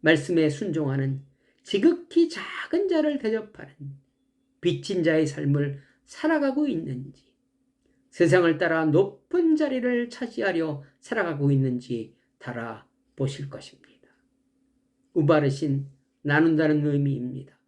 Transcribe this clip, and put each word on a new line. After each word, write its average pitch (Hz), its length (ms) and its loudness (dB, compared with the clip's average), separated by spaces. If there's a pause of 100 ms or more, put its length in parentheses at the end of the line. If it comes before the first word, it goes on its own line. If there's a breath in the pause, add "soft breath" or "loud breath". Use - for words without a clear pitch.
말씀에 160 480 4
순종하는 139 720 -2 (400)
지극히 320 640 2
작은 - 600 -4
자를 302 320 0
대접하는 220 560 -6 (840)
빚진 175 440 -2
자의 156 240 2
삶을 143 540 -2 (240 loud breath)
살아가고 294 640 -2
있는지, 143 640 -8 (800)
세상을 170 480 4
따라 160 280 0
높은 202 680 2
자리를 247 540 0
차지하려 170 760 -4 (160 loud breath)
살아가고 160 520 -2
있는지 123 680 -2 (220 soft breath)
달아보실 - 1080 -8
것입니다. - 600 -20 (1040)
우바르신, 143 760 2 (360)
나눈다는 151 640 2
의미입니다. 135 720 -2 (100)